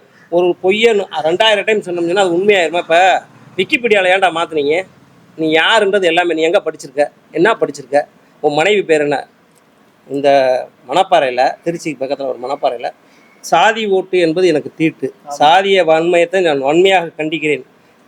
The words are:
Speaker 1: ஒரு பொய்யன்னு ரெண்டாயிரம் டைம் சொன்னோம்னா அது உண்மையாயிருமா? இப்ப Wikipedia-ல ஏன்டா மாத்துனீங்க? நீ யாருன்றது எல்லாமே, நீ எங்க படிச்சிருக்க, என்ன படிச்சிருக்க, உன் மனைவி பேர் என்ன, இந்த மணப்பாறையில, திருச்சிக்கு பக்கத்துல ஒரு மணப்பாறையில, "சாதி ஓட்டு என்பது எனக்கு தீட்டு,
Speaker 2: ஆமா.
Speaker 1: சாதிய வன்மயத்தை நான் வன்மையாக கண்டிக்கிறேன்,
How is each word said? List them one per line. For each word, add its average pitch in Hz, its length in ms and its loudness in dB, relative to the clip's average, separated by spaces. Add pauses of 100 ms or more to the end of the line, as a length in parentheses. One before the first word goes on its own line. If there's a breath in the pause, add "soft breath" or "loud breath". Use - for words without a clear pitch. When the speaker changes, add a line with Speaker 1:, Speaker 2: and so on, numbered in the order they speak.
(300 soft breath)
Speaker 1:
ஒரு 175 340 0
பொய்யன்னு 208 420 2 (160)
ரெண்டாயிரம் 190 420 2
டைம் 214 180 0
சொன்னோம்னா 175 340 -4
அது 185 220 0
உண்மையாயிருமா? 185 400 2
இப்ப 170 460 2 (340)
Wikipedia-ல 208 480 0
ஏன்டா 185 300 2
மாத்துனீங்க? 165 500 -2 (500)
நீ 160 180 -2
யாருன்றது 196 500 2
எல்லாமே, 170 300 0
நீ 160 80 -2
எங்க 170 240 2
படிச்சிருக்க, 147 420 -4 (240)
என்ன 196 300 0
படிச்சிருக்க, 143 440 -4 (360)
உன் 147 120 0
மனைவி 185 300 0
பேர் 156 180 0
என்ன, 143 260 -4 (840)
இந்த 139 180 -2 (600)
மணப்பாறையில, 143 760 0
திருச்சிக்கு 165 360 -8
பக்கத்துல 135 280 -6
ஒரு 117 160 -6
மணப்பாறையில, 131 480 -6 (480 soft breath)
"சாதி 214 480 0
ஓட்டு 185 320 -2
என்பது 170 280 0
எனக்கு 151 280 -2
தீட்டு, 151 380 -4 (120)
Speaker 2:
ஆமா. 143 140 -16
Speaker 1:
சாதிய 185 460 2
வன்மயத்தை 170 560 2
நான் 151 180 0
வன்மையாக 170 580 2
கண்டிக்கிறேன், 151 480 -4 (420 soft breath)